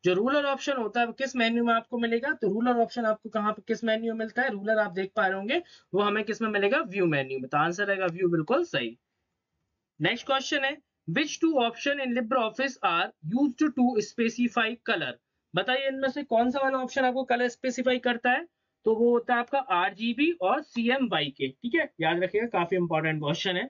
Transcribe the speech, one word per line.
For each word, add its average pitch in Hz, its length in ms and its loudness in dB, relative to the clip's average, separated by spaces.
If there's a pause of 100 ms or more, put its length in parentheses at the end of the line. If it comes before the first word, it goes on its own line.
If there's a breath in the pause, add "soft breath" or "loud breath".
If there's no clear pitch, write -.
जो 180 100 4
रूलर 269 320 2
ऑप्शन 277 320 -2
होता 226 220 -2
है 240 80 4
वो 226 60 -8
किस 262 220 -6
मेन्यू 233 300 2
में 233 80 4
आपको 226 260 -2
मिलेगा? 233 340 0
तो 196 200 0
रूलर 240 280 2
ऑप्शन 226 240 -2
आपको 220 240 -2
कहाँ 214 240 -2
पे, 226 140 -10
किस 226 160 -2
मेन्यू 226 300 0
में 226 60 -6
मिलता 220 220 -4
है? 262 100 0
रूलर 214 280 0
आप 202 120 0
देख 190 240 -4
पा 202 120 2
रहे 190 100 0
होंगे, 240 240 -2 (320 loud breath)
वो 190 80 2
हमें 208 220 0
किस 208 180 -4
में 220 80 0
मिलेगा? 208 400 2
व्यू 190 180 0
मेन्यू 135 320 0
में। 127 100 -10
तो 147 80 0
आंसर 175 340 0
आएगा 190 200 0
व्यू, 175 180 0
बिल्कुल 170 360 2
सही। 120 320 -6 (1000)
नेक्स्ट 202 260 -2
क्वेश्चन 269 400 -2
है, 285 120 -4 (300)
which 285 320 -2
two 320 220 2
option 277 400 -2
in 254 160 -2
LibreOffice 247 680 -2
are 180 240 2 (220)
used 277 400 2
to 247 140 4 (180)
specify 233 640 0 (200)
color? 156 240 -2 (400)
बताइए 254 340 0
इनमें 269 220 -2
से 285 140 -6
कौन 240 280 2
सा 277 80 -2
वाला 269 180 2
ऑप्शन 254 280 0
आपको 254 180 0
कलर 247 260 0
स्पेसिफाई 254 500 -2
करता 247 320 0
है? 302 140 0 (400)
तो 220 100 4
वो 233 160 4
होता 240 220 2
है 240 60 2
आपका 277 200 0 (160)
आरजीबी 214 540 0 (120)
और 220 200 2
सीएमवाईके। 226 840 -2
ठीक 240 280 -6
है, 320 140 2 (120)
याद 170 220 2
रखिएगा, 208 260 -2
काफी 185 260 -2
इंपॉर्टेंट 160 460 0
क्वेश्चन 175 360 -2
है। 226 120 -4